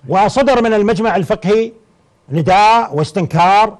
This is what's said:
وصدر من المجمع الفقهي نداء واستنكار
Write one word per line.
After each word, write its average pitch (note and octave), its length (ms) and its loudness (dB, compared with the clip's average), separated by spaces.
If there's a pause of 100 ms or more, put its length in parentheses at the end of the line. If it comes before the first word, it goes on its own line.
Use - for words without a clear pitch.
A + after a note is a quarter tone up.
وصدر A3 520 0
من A3+ 120 0
المجمع G#3 420 -2
الفقهي G#3 560 -2 (580)
نداء G3 640 2
واستنكار F#3 840 0